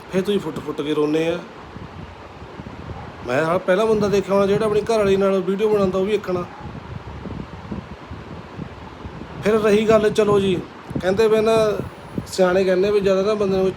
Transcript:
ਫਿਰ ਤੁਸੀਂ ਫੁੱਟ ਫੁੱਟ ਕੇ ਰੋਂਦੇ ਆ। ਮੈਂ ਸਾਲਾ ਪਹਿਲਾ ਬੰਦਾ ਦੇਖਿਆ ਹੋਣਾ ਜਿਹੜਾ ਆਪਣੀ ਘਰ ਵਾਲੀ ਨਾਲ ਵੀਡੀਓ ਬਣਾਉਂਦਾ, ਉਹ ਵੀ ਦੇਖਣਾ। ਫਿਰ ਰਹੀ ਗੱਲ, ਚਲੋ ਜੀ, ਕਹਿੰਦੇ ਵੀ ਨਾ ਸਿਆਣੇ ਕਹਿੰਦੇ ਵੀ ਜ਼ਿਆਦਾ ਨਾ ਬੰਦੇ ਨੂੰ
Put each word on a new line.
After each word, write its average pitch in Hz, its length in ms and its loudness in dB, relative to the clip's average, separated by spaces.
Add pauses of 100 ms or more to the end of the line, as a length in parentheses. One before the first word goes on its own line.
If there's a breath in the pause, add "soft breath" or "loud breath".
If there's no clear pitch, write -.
(120)
ਫਿਰ 185 100 2
ਤੁਸੀਂ 196 180 0
ਫੁੱਟ 156 200 -6
ਫੁੱਟ 147 220 -6
ਕੇ 151 120 -2
ਰੋਂਦੇ 151 340 2
ਆ। 175 120 -2 (1900)
ਮੈਂ 131 180 2
ਸਾਲਾ 170 120 2
ਪਹਿਲਾ 185 280 2
ਬੰਦਾ 214 220 2
ਦੇਖਿਆ 196 280 2
ਹੋਣਾ 202 100 4
ਜਿਹੜਾ 208 200 2
ਆਪਣੀ 208 160 2
ਘਰ 226 160 0
ਵਾਲੀ 196 200 4
ਨਾਲ 196 220 4
ਵੀਡੀਓ 196 300 0
ਬਣਾਉਂਦਾ, 190 300 2
ਉਹ 190 60 2
ਵੀ 208 60 -2
ਦੇਖਣਾ। 185 340 -2 (3000)
ਫਿਰ 208 100 4
ਰਹੀ 214 360 4
ਗੱਲ, 214 200 6
ਚਲੋ 208 300 4
ਜੀ, 190 180 2 (440)
ਕਹਿੰਦੇ 196 260 4
ਵੀ 220 140 4
ਨਾ 220 360 4 (500)
ਸਿਆਣੇ 185 360 4
ਕਹਿੰਦੇ 185 280 2
ਵੀ 208 80 4
ਜ਼ਿਆਦਾ 190 220 4
ਨਾ 208 120 2
ਬੰਦੇ 202 240 2
ਨੂੰ 190 200 2